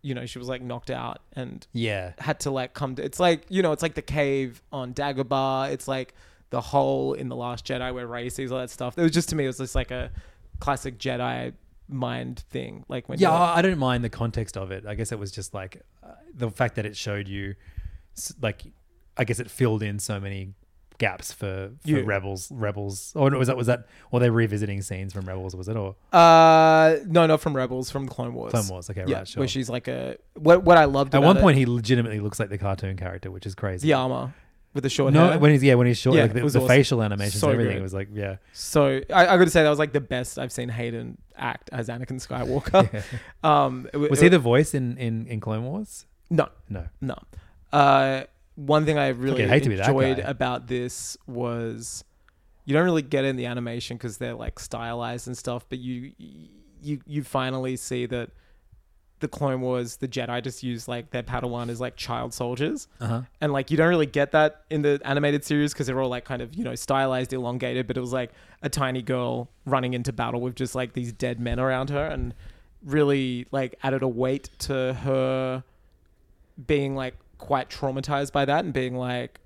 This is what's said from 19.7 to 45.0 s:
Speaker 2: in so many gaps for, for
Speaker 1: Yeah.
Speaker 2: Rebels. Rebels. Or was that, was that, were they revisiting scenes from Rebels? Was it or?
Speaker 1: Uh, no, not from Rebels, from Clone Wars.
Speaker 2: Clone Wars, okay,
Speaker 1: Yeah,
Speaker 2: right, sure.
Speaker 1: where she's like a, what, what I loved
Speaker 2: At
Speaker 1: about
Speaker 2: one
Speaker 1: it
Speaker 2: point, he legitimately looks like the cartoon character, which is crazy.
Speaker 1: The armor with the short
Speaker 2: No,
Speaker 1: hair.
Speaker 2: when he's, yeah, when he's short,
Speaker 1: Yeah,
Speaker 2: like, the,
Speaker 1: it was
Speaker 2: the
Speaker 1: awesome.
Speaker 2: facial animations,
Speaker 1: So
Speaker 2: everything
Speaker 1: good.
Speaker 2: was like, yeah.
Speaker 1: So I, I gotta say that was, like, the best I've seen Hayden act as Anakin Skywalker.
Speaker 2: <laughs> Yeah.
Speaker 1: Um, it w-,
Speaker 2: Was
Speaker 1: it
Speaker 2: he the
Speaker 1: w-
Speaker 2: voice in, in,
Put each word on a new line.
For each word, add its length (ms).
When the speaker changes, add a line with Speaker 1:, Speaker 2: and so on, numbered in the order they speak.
Speaker 2:
in 160
so 200
many 340
gaps 340
for, 400
for 60
Speaker 1:
Yeah. 140
Speaker 2:
Rebels. 480
Rebels. 640
Or 140
was 180
that, 80
was 120
that, 200
were 80
they 120
revisiting 500
scenes 320
from 140
Rebels? 280
Was 140
it 80
or? 180
Speaker 1:
Uh, 840
no, 220
not 140
from 140
Rebels, 360
from 160
Clone 260
Wars. 180
Speaker 2:
Clone 160
Wars, 220
okay, 180
Speaker 1:
Yeah, 120
Speaker 2:
right, 80
sure. 140
Speaker 1:
where 60
she's 220
like 180
a, 300
what, 300
what 140
I 80
loved 300
Speaker 2:
At 40
Speaker 1:
about 80
Speaker 2:
one 100
Speaker 1:
it 40
Speaker 2:
point, 160
he 100
legitimately 520
looks 200
like 100
the 80
cartoon 400
character, 340
which 140
is 100
crazy. 320
Speaker 1:
The 60
armor 400
with 100
the 60
short 240
Speaker 2:
No, 160
Speaker 1:
hair. 100
Speaker 2:
when 140
he's, 100
yeah, 120
when 120
he's 100
short, 200
Speaker 1:
Yeah, 60
Speaker 2:
like, 100
the, 60
Speaker 1:
it 40
was 100
Speaker 2:
the 60
Speaker 1:
awesome. 80
Speaker 2:
facial 340
animations, 380
Speaker 1:
So 100
Speaker 2:
everything 280
Speaker 1:
good. 60
Speaker 2:
was 100
like, 200
yeah. 220
Speaker 1:
So 500
I, 160
I 100
gotta 120
say 140
that 60
was, 100
like, 140
the 80
best 360
I've 140
seen 160
Hayden 500
act 340
as 160
Anakin 340
Skywalker. 720
Speaker 2:
<laughs> 120
Yeah. 240
Speaker 1:
Um, 220
it 60
w-, 160
Speaker 2:
Was 120
Speaker 1:
it 40
Speaker 2:
he 40
the 80
Speaker 1:
w- 60
Speaker 2:
voice 320
in, 220
in, 300